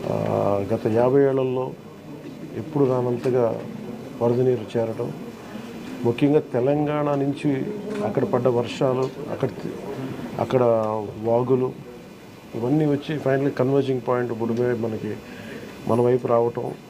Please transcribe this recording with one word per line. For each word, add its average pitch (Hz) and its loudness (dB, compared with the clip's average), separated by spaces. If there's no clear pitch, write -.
ఆ, 104 0
గత 92 -4
యాభై 123 6
ఏళ్లలో 131 2
ఎప్పుడు 139 0
రానంతగా 123 2
వరద 120 4
నీరు 120 2
చేరడం, 113 -2
ముఖ్యంగా 139 4
తెలంగాణ 147 2
నుంచి 139 0
అక్కడ 123 0
పడ్డ 123 2
వర్షాలు, 127 2
అక్కడ, 123 -2
అక్కడ 123 2
వాగులు 123 2
ఇవన్నీ 139 2
వచ్చి 143 0
finally 135 2
కన్వర్జింగ్ 131 2
పాయింట్ 123 0
బుడిమే 117 0
మనకి 107 -4
మన 113 4
వైపు 123 4
రావటం 117 2